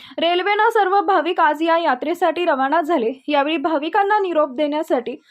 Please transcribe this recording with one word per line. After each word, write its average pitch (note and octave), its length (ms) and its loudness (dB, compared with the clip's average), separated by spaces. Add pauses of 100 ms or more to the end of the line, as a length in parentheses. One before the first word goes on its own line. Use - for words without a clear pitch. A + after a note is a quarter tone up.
(180)
रेल्वेनं F#4 520 2
सर्व G4+ 300 2
भाविक F4 400 0
आज D4+ 220 2
या E4 160 2
यात्रेसाठी E4 680 0
रवाना C#4+ 360 0
झाले. C#4 480 -2
यावेळी D4 280 0
भाविकांना E4 600 0
निरोप D#4 320 -2
देण्यासाठी D4 720 -4 (100)